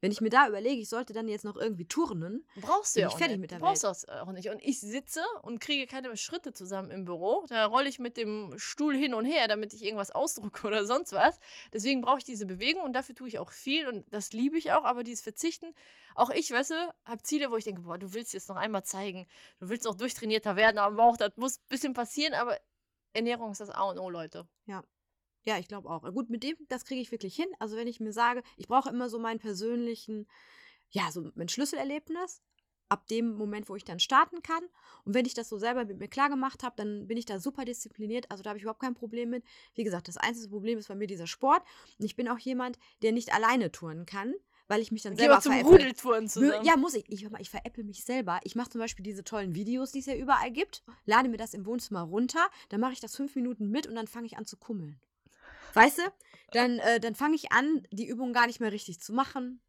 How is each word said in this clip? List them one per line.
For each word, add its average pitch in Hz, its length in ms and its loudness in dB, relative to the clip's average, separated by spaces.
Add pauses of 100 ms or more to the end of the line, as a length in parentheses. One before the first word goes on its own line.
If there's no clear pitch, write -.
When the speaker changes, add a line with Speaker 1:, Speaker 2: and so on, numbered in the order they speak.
Speaker 1:
Wenn 196 120 2
ich 208 80 -4
mir 220 100 2
da 262 180 8
überlege, 220 320 0
ich 214 80 -10
sollte 226 240 -6
dann 220 160 -6
jetzt 208 160 -6
noch 208 120 -8
irgendwie 190 300 -4
turnen, 214 600 -4 (100)
Speaker 2:
Brauchst 359 400 0
du - 40 4
Speaker 1:
bin - 20 6
Speaker 2:
ja 170 60 4
Speaker 1:
ich - 60 -4
Speaker 2:
auch - 40 -6
Speaker 1:
fertig 285 180 0
Speaker 2:
nicht. 190 60 -4
Speaker 1:
mit 160 80 -10
der 175 80 -12
Speaker 2:
Du - 80 -6
brauchst 370 180 2
Speaker 1:
Welt. 202 60 2
Speaker 2:
das - 180 -10
auch 175 240 -10
nicht. 185 160 -8
Und 214 140 -8
ich 262 180 -2
sitze 262 420 -8 (200)
und 226 180 -10
kriege 277 260 -2
keine 262 300 -10
Schritte 302 380 -8
zusammen 190 360 -10
im 185 140 -10
Büro. 185 440 -2
Da 226 180 2
rolle 254 220 2
ich 269 100 -8
mit 240 180 -8
dem 214 420 -6
Stuhl 294 380 -2
hin 269 180 2
und 220 120 0
her, 269 220 2
damit 214 260 -2
ich 214 100 -16
irgendwas 202 260 -4
ausdrucke 226 560 -4
<laughs> - 0 -
oder 208 200 0
sonst 262 260 -2
was. 233 260 4 (340)
Deswegen 247 280 0
brauche 254 180 2
ich 247 60 -10
diese 214 220 -8
Bewegung 240 360 -2
und 269 120 -4
dafür 254 200 -4
tue 254 140 -14
ich 208 100 -10
auch - 140 -10
viel 285 360 -2
und 220 240 -8
das 208 200 -6
liebe 269 260 0
ich 311 140 0
auch. 294 120 4
Aber 247 200 -2
dieses 233 180 -10
Verzichten, 330 520 -6 (400)
auch 254 160 2
ich, - 200 -2
weißt 254 200 0
du, 330 240 -4 (100)
hab 233 220 -10
Ziele, 285 240 0
wo 220 60 -2
ich 220 80 -4
denke, 185 180 -8
„Boah, 175 160 -10
du 185 160 -12
willst 226 200 -8
jetzt 190 140 -12
noch 190 80 -8
einmal 196 280 -2
zeigen, 190 420 -8 (340)
du 180 80 -10
willst 233 160 -6
noch 220 120 -2
durchtrainierter 214 600 -2
werden 214 220 6
am 208 180 2
Bauch, 233 200 8
das 311 200 0
muss 254 220 -4
ein - 100 -20
bisschen 269 260 -4
passieren“, 285 400 -2
aber 240 240 -2 (540)
Ernährung 233 400 -2
ist 196 80 -12
das 208 100 -12
A - 200 -2
und 180 80 -8
O, 185 120 -6
Leute. 170 360 -10 (200)
Speaker 1:
Ja. 196 180 -10 (600)
Ja, 214 120 0
ich 175 100 -8
glaub 202 160 -12
auch. 160 180 -8 (120)
Gut, 233 160 -2
mit 226 120 -4
dem, 302 140 -4 (120)
das 254 180 -6
kriege 262 160 -6
ich 226 80 -8
wirklich 196 260 -10
hin. 339 120 -2 (100)
Also 220 180 -6
wenn 233 100 -6
ich 240 140 -8
mir 220 140 -6
sage, 240 280 2 (140)
ich - 100 -14
brauche 262 220 2
immer 247 220 -4
so 226 80 -6
meinen 226 220 -4
persönlichen, 220 840 -6 (640)
ja, 196 220 -2
so 160 220 -8
mein 170 160 -6
Schlüsselerlebnis, 302 880 -4 (480)
ab 202 200 0
dem 226 260 -2
Moment, 208 340 -6
wo 196 80 -10
ich 202 80 -14
dann 175 160 -10
starten 320 420 4
kann. 330 200 -4 (420)
Und 202 100 -4
wenn 233 120 4
ich 254 80 -4
das 226 160 -8
so 214 80 -8
selber 240 260 0
mit 196 140 -10
mir 202 100 -10
klar 277 220 2
gemacht 262 320 -2
hab, 247 140 -6
dann 208 320 -6
bin 226 100 -2
ich 226 80 -6
da 196 140 -6
super 277 260 -4
diszipliniert. 233 640 -6
Also 196 120 -10
da 208 80 -8
hab 208 60 -6
ich 202 60 -12
überhaupt 220 180 -6
kein 254 140 -2
Problem 233 360 -6
mit. 240 140 -4 (300)
Wie 226 100 -4
gesagt, 175 240 -4
das 175 80 -12
einzige 233 320 -2
Problem 208 300 -4
ist 208 100 -12
bei 196 60 -10
mir 202 120 -6
dieser 180 200 -8
Sport. 277 360 4 (360)
Und 208 80 -4
ich 208 100 -6
bin 247 120 -4
auch 240 100 -2
jemand, 247 400 -4 (240)
der 220 100 4
nicht 233 220 0
alleine 226 360 4
turnen 165 360 -12
kann, 208 280 -6 (340)
weil 208 120 2
ich 226 120 -4
mich 214 100 -4
dann 202 100 -8
Speaker 2:
Geh 180 60 -8
Speaker 1:
selber 285 160 12
Speaker 2:
mal 294 80 10
zum 285 100 4
Speaker 1:
veräpple. 269 200 10
Speaker 2:
Rudeltouren 254 500 10
Speaker 1:
Mö-, 220 60 -6
Speaker 2:
zusammen. 285 360 4
Speaker 1:
ja, 330 140 10
muss 302 160 2
ich. 233 160 -4
Ich, 190 120 -8
hör 208 80 -12
mal, - 120 -10
ich 185 80 -14
veräpple 240 340 -10
mich 208 200 -12
selber. 202 400 0
Ich 185 100 -8
mach 254 140 -2
zum 233 120 -6
Beispiel 226 220 -6
diese 196 220 -8
tollen 196 300 -4
Videos, 240 380 -2
die 277 60 -4
es 262 80 -8
ja 262 100 -4
überall 254 360 4
gibt, 302 300 -4 (220)
lade 233 240 6
mir 226 80 -2
das 220 160 -8
im 196 140 -8
Wohnzimmer 214 360 -4
runter, 240 460 2 (220)
dann 208 100 -2
mach 254 120 0
ich 254 80 -12
das 226 160 -14
fünf 277 180 -6
Minuten 240 340 -2
mit 269 180 -2
und - 80 -10
dann 226 120 -6
fange 233 200 -12
ich - 120 -12
an 220 80 -10
zu - 100 -16
kummeln. 156 420 -10 (760)
Weißt 247 240 10
du? 339 40 0 (500)
Dann, 240 260 4
äh, 226 220 4
dann 220 160 -2
fange 302 180 2
ich - 160 -4
an, 277 400 4
die 214 160 -6
Übung 247 260 -4
gar 240 140 4
nicht 240 140 -4
mehr 220 100 0
richtig 196 300 -8
zu - 120 -12
machen. 254 560 -2